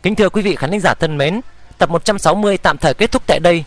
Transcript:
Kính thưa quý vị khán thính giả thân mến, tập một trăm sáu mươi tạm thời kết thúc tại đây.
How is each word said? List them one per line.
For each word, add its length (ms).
Kính 120
thưa 140
quý 120
vị 140
khán 160
thính 80
giả 140
thân 240
mến, 240
tập 120
một 160
trăm 140
sáu 160
mươi 220
tạm 200
thời 160
kết 180
thúc 160
tại 120
đây. 280